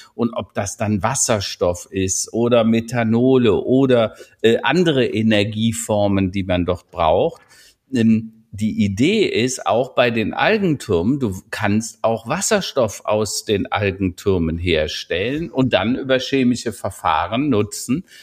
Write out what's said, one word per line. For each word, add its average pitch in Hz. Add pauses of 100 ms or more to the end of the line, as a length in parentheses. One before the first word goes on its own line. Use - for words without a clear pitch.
(140)
Und 117
ob -
das 101
dann 104
Wasserstoff 101
ist -
oder 117
Methanole 113
oder, 123 (260)
äh, 113
andere 139
Energieformen, 107
die 98
man 90
dort 87
braucht. 87 (500)
Ähm, 113 (200)
die 107
Idee 139
ist, 123
auch 113
bei 123
den 110
Algentürmen, 143
du 101 (100)
kannst 107
auch 113
Wasserstoff 170
aus 107
den 98
Algentürmen 92
herstellen 87
und 131
dann 107
über 131
chemische 120
Verfahren 95
nutzen. 113 (200)